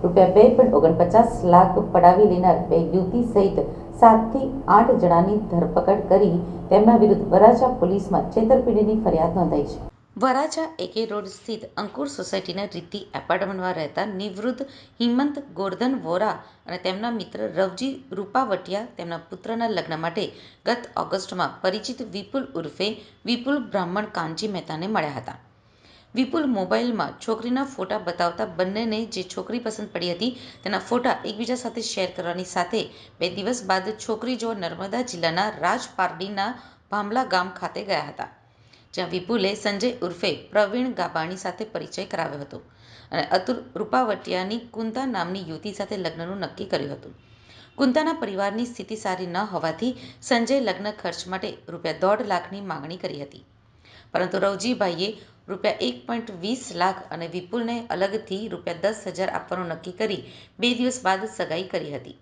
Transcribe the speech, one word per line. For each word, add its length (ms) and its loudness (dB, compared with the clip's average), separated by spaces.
રૂપિયા 240 8
બે 220 10
પોઇન્ટ 240 6
ઓગણપચાસ 720 6
લાખ 340 8
પડાવી 460 8
લેનાર 340 6
બે 160 0
યુવતી 480 2
સહિત 360 4
સાતથી 680 6
આઠ 240 8
જણાની 460 6
ધરપકડ 640 2
કરી 280 6
તેમના 280 8
વિરુદ્ધ 240 6
વરાછા 460 8
પોલીસમાં 640 0
છેતરપિંડીની 720 4
ફરિયાદ 300 2
નોંધાઈ 280 2
છે. 300 -10
વરાછા 600 0
એ 80 -4
કે 180 -4
રોડ 200 -6
સ્થિત 360 -10
અંકુર 300 -6
સોસાયટીના 560 -6
રિદ્ધિ 340 -10
એપાર્ટમેન્ટમાં 760 -4
રહેતા 320 -4
નિવૃત્ત 560 -6
હિમંત 420 0
ગોરધન 480 -2
વોરા 400 -2
અને 100 -8
તેમના 340 -4
મિત્ર 280 -8
રવજી 560 -4
રૂપાવટિયા 760 -4
તેમના 200 -8
પુત્રના 500 -6
લગ્ન 320 -4
માટે 320 -4
ગત 120 0
ઓગસ્ટમાં 640 -4
પરિચિત 400 -4
વિપુલ 540 -8
ઉર્ફે 420 -6
વિપુલ 340 0
બ્રાહ્મણ 520 -4
કાનજી 360 -6
મહેતાને 400 -6
મળ્યા 220 -2
હતા. 240 -10
વિપુલ 300 -2
મોબાઈલમાં 680 -2
છોકરીના 360 -2
ફોટા 340 -6
બતાવતા 480 -2
બંનેને 600 -2
જે 180 -8
છોકરી 360 -8
પસંદ 340 -8
પડી 180 -4
હતી 280 -4
તેના 160 -2
ફોટા 360 0
એકબીજા 300 -4
સાથે 260 -8
શેર 340 -4
કરવાની 280 -6
સાથે 460 -4
બે 100 0
દિવસ 380 -4
બાદ 220 2
છોકરી 460 -6
જોવા 180 -6
નર્મદા 480 -6
જિલ્લાના 480 -2
રાજપારડીના 1040 -4
ભામલા 320 -2
ગામ 260 -2
ખાતે 340 -10
ગયા 160 -2
હતા, 280 -10
જ્યાં 160 -6
વિપુલે 460 -2
સંજય 360 -2
ઉર્ફે 340 -4
પ્રવીણ 400 0
ગાબાણી 440 -4
સાથે 300 -8
પરિચય 400 -8
કરાવ્યો 340 -6
હતો 180 -14
અને 200 -2
અતુલ 240 0
રૂપાવટિયાની 840 -2
કુંતા 480 -8
નામની 420 -4
યુવતી 260 -10
સાથે 240 -8
લગ્નનું 400 -8
નક્કી 280 -8
કર્યું 260 -4
હતું. 220 -16
કુંતાના 380 2
પરિવારની 520 -4
સ્થિતિ 300 -12
સારી 320 -6
ન 100 -6
હોવાથી 580 -4
સંજય 380 0
લગ્ન 320 -4
ખર્ચ 360 -8
માટે 260 -8
રૂપિયા 320 -6
દોઢ 260 2
લાખની 340 -4
માંગણી 360 -10
કરી 240 -8
હતી, 240 -16
પરંતુ 240 -2
રવજીભાઈએ 760 -2
રૂપિયા 340 -2
એક 260 -6
પોઇન્ટ 240 -6
વીસ 340 -6
લાખ 200 0
અને 160 -8
વિપુલને 600 -6
અલગથી 580 -4
રૂપિયા 360 -8
દસ 240 -2
હજાર 220 -4
આપવાનો 340 -6
નક્કી 280 -10
કરી 320 -6
બે 140 0
દિવસ 300 -2
બાદ 220 0
સગાઈ 380 -6
કરી 320 -8
હતી. 260 -14